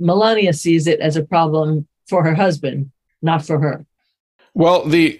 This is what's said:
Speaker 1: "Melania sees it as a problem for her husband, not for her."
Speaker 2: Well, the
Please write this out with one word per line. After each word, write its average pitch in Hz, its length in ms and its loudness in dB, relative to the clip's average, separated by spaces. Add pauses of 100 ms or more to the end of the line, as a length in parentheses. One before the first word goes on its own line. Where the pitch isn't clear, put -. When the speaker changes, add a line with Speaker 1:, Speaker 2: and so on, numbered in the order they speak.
Speaker 1:
"Melania 196 520 2
sees 165 360 0
it 160 120 2
as 156 160 -2
a 156 60 -2
problem 156 640 0 (220)
for 175 160 0
her 160 100 0
husband, 143 560 -2 (300)
not 160 240 -2
for 151 160 -2
her." 143 240 -4 (680)
Speaker 2:
Well, 170 300 2
the 156 360 2